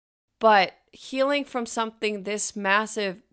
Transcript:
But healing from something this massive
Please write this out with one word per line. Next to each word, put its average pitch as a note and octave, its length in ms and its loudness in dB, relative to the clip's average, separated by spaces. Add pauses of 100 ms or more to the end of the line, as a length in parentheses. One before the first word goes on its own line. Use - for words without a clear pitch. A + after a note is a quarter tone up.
(400)
But G#3 320 6 (180)
healing C4+ 540 -2
from A#3+ 220 -8
something A3 560 -6
this G#3 340 -6
massive G3+ 680 -2 (100)